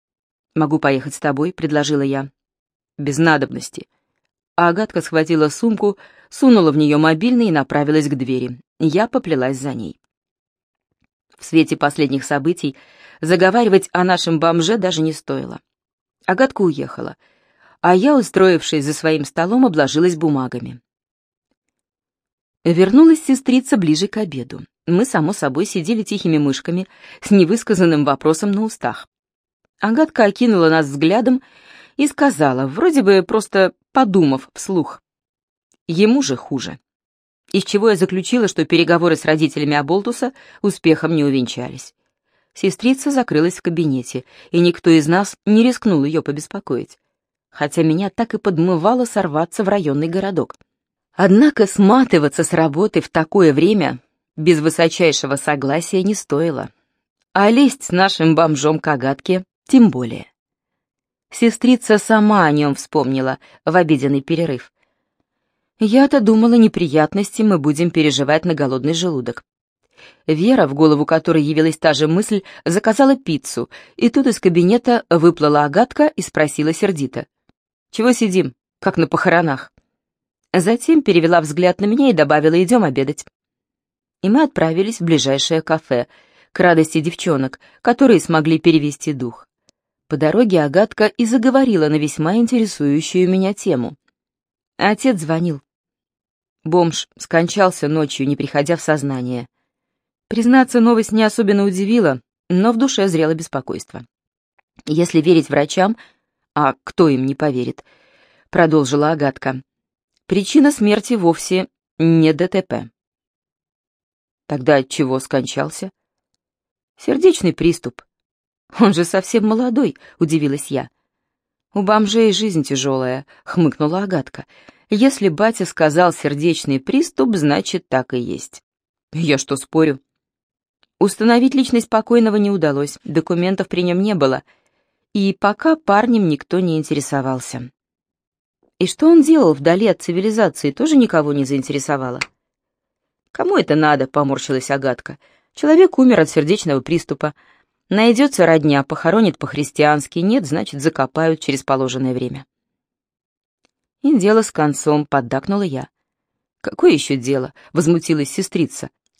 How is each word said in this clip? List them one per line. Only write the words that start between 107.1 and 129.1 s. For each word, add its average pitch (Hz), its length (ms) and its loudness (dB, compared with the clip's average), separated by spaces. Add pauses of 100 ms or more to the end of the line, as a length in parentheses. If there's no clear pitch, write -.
не 139 80 -2
поверит», 131 520 -6 (640)
продолжила 151 640 2
Агатка, 135 520 -6 (640)
«причина 262 460 2
смерти 208 420 0
вовсе 185 540 -2 (300)
не 160 360 4
Д 170 140 -2
Т 190 140 -2
П». 113 280 -8 (1600)
«Тогда 147 300 0
от 131 120 -4
чего 131 300 -4
скончался?» 139 680 -6 (1080)
«Сердечный 302 560 2
приступ». - 500 -4 (760)
«Он 202 140 4
же 170 120 0
совсем 208 420 -2
молодой», 226 480 0 (240)
удивилась 147 480 -2
я. 127 220 -6 (840)
«У 208 80 -4
бомжей 214 520 2
жизнь 180 300 -2
тяжёлая», 131 640 -4 (200)
хмыкнула 165 580 -2
Агатка. 185 420 -8 (460)
«Если 214 380 2
батя 196 360 -2
сказал 165 480 0
сердечный 147 640 -4
приступ, 254 560 -2
значит, 156 520 -2
так 131 260 -4
и 123 60 -2
есть». - 420 -12 (500)